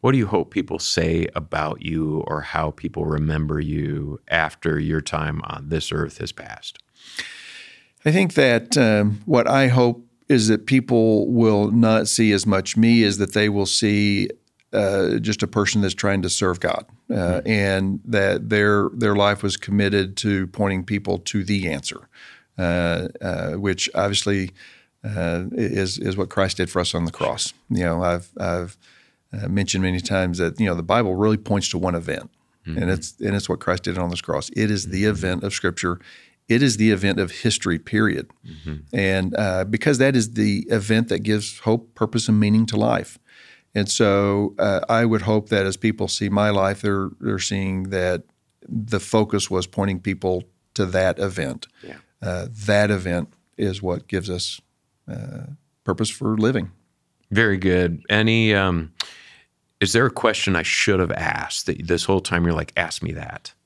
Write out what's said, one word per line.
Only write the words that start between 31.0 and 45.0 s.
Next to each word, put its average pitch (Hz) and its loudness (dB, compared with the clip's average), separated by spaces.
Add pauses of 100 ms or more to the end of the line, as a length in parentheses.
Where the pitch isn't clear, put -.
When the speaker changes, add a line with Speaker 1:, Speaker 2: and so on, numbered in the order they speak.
Speaker 2:
really 107 2
points 101 -2
to 92 -4
one 90 0
event, 82 -6 (360)
Speaker 1:
Mm-hmm. 80 -6
Speaker 2:
and 87 0
it's, 85 -4
and 101 -2
it's 101 -4
what 87 -2
Christ 92 -2
did 90 -4
on 87 -2
this 87 -6
cross. 73 -6
It 107 0
is 98 -2
the 92 -2
Speaker 1:
Mm-hmm. 107 4
Speaker 2:
event 90 -2
of 98 -4
Scripture. 90 -2 (500)
It 117 4
is 123 2
the 110 4
event 98 2
of 90 0
history, 92 -2
period. 104 -2 (200)
Speaker 1:
Mm-hmm. 78 -12 (180)
Speaker 2:
And, 95 0
uh, 95 0
because 113 0
that 135 4
is 113 0
the 107 0
event 110 2
that 92 0
gives 107 -2
hope, 113 -2
purpose, 110 -2
and 107 4
meaning 107 4
to 107 -4
life. 110 0 (560)
And 104 0
so, 101 2
uh, 98 0
I 113 2